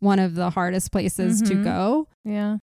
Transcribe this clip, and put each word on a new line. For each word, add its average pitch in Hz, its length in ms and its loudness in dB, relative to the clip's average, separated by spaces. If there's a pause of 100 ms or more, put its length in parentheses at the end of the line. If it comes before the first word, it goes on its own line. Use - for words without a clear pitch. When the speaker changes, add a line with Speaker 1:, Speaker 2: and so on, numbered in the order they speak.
Speaker 1:
one 202 180 4
of 185 160 2
the 175 160 -2
hardest 180 400 -2
places 208 520 0
to 202 120 2
Speaker 2:
Mm-hmm. 202 100 2
Speaker 1:
go. 226 440 0 (160)
Speaker 2:
Yeah. 208 380 -2